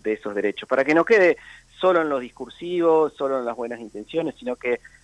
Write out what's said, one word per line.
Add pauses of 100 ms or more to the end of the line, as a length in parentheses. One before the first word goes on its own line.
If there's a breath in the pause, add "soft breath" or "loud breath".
de
esos
derechos,
para
que
no
quede (420 loud breath)
solo
en
lo
discursivo,
solo
en
las
buenas
intenciones,
sino
que (240 soft breath)